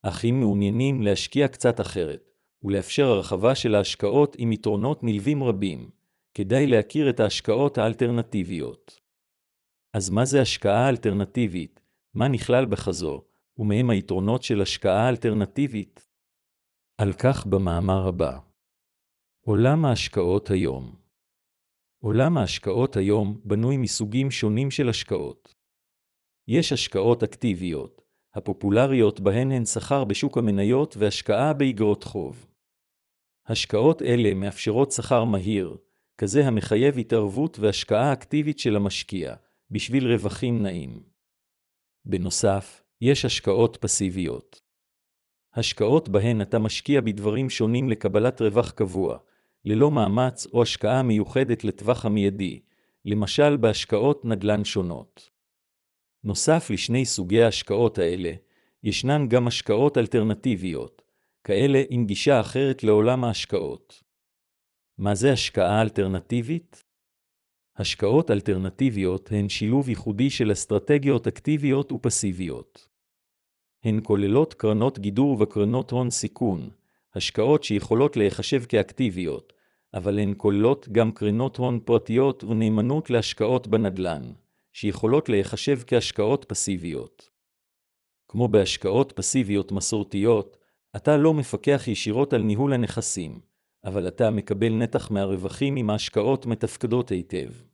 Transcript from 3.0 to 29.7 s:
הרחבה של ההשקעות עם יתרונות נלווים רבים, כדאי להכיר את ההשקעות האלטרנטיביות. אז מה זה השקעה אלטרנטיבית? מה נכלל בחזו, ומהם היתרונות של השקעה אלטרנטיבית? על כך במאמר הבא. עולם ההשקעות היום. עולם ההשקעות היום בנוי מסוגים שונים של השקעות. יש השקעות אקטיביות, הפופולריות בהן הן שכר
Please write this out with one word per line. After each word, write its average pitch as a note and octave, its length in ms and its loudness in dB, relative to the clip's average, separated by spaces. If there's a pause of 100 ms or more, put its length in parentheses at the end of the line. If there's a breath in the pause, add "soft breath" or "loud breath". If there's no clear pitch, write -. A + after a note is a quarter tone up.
הרחבה G#2 480 2
של A2+ 200 0
ההשקעות G#2+ 640 2
עם A#2 140 -2
יתרונות G#2+ 500 -2
נלווים A#2 420 -2
רבים, F#2+ 460 -2 (440)
כדאי A#2 320 2
להכיר C3+ 440 2
את A#2+ 100 -2
ההשקעות A#2 580 0
האלטרנטיביות. G#2+ 1200 -2 (920)
אז F#2+ 160 -2
מה G#2+ 140 2
זה C3+ 160 4
השקעה A2+ 480 2
אלטרנטיבית? G2+ 920 -2 (340)
מה A#2+ 140 0
נכלל B2 380 2
בחזו, E2 580 -4 (340)
ומהם A2 320 2
היתרונות G2+ 520 0
של G2+ 200 0
השקעה G2+ 460 0
אלטרנטיבית? A2 1000 -4 (920)
על G2 140 2
כך C3 340 0
במאמר F#2+ 600 0
הבא. D#2+ 300 -2 (1000)
עולם B2+ 440 2
ההשקעות G#2 680 0
היום. C2 460 -2 (1000)
עולם C3 400 2
ההשקעות G#2 580 -2
היום G#2 480 2
בנוי A2 320 0
מסוגים B2+ 540 -2
שונים A#2+ 400 0
של C3 180 0
השקעות. - 680 -6 (960)
יש B2+ 240 0
השקעות A#2 500 0
אקטיביות, F2+ 800 -4 (320)
הפופולריות G#2 840 2
בהן A2+ 320 0
הן A#2+ 120 0
שכר C3+ 400 -2